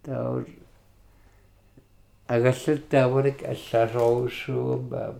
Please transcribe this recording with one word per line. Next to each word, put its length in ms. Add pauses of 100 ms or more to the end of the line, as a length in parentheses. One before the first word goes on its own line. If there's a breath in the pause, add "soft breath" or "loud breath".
Таавал 440 (1800 soft breath)
агаллат 640
таавалик 540
аллаасоруссуугам 1500
баа. 300